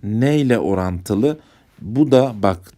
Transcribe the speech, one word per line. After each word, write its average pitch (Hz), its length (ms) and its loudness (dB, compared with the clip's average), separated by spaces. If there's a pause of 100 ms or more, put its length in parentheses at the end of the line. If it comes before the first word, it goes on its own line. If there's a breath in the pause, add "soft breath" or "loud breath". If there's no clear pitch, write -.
ne 123 360 0
ile 123 200 2
orantılı? 95 800 -2 (420 soft breath)
Bu 131 300 0
da 131 320 4
bak 92 340 -2